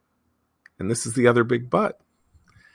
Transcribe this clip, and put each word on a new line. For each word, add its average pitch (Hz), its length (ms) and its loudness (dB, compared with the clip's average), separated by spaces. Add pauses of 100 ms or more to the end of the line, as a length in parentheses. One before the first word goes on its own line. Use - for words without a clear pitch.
(760)
and 95 140 -4
this - 140 -4
is 117 80 -8
the 120 140 2
other 120 160 4
big 120 260 -4
but, 202 300 -2 (760)